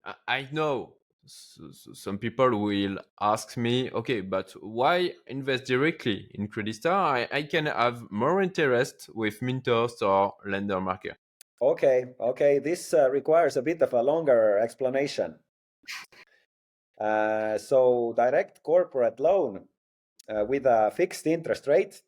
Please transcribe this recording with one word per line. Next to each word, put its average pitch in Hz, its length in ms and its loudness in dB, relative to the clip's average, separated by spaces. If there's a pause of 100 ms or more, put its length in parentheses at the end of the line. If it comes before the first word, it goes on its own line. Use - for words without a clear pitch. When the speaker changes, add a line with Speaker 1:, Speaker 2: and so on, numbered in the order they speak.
Speaker 1:
I, 98 100 -14 (120)
I 131 240 -4
know 147 440 -2 (280)
s-, - 360 -20 (100)
s-, - 240 -20
some 101 240 -8
people 117 400 0
will 101 400 0 (240)
ask 107 340 -2
me, 120 360 -2
"Okay, 117 300 -4
but 95 300 -6 (100)
why 151 520 0 (140)
invest 131 380 -4
directly 127 680 -2
in 101 140 -6
Credistar? 110 440 -6
I, 151 400 0
I 147 120 -4
can 151 240 -2
have 120 420 -2
more 143 320 0
interest 135 720 0
with 107 280 -4
Mintos 120 600 -2
or 98 320 4 (100)
Lender 98 380 -2
Market." 92 360 -6 (440)
Speaker 2:
Okay, 131 440 2 (140)
okay. 143 380 2
This, 165 380 -2
uh, 135 160 6
requires 147 460 2
a 131 40 0
bit 156 220 0
of 123 100 0
a 120 80 2
longer 123 560 4
explanation. 127 800 -2 (1600)
Uh, 107 580 0
so 123 580 2
direct 131 480 0
corporate 143 560 0
loan, 143 460 0 (640)
uh, 107 160 -2
with 135 200 -2
a 110 300 4
fixed 185 300 -2
interest 160 420 -2
rate 185 400 0